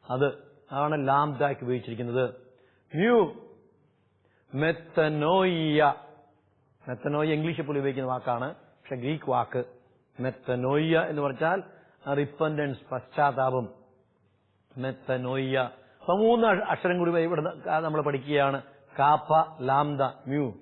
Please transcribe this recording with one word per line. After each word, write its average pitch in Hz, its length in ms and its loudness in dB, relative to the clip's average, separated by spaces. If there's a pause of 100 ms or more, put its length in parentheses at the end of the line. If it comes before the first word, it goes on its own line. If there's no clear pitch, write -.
അത്, 131 160 0 (460)
അതാണ് 143 360 -2
ലാംഡയ്ക്ക് 139 540 0
ഉപയോഗിച്ചിരിക്കുന്നത്. 120 680 -4 (680)
മ്യൂ, 202 380 4 (1200)
മെത്തനോയിയ. 156 1400 2 (960)
മെത്തനോയിയ 147 460 -2
ഇംഗ്ലീഷിൽ 151 300 -2
പോലും 143 160 -4
ഉപയോഗിക്കുന്ന 135 320 -2
വാക്കാണ്, 127 440 -4
പക്ഷെ - 400 -16
ഗ്രീക്ക് 135 340 -4
വാക്ക്. 123 340 0 (560)
മെത്തനോയിയ 131 800 0
എന്ന് 160 220 -2
പറഞ്ഞാൽ 156 420 -2 (500)
റിപ്പന്റൻസ്, 147 640 -2 (120)
പശ്ചാത്താപം. 131 760 0 (1080)
മെത്തനോയിയ. 131 920 -2 (300)
അപ്പൊ - 160 0
മൂന്ന് 226 320 4
അക്ഷ-, 196 160 4
അക്ഷരം 175 340 0
കൂടി 170 200 2
ഇവിടുന്ന് 165 320 0
ക-, 170 200 -10
നമ്മൾ 156 320 0
പഠിക്കുകയാണ്. 139 600 0 (380)
കാപ്പ, 151 640 2
ലാംഡ, 139 400 2
മ്യൂ. 131 600 -2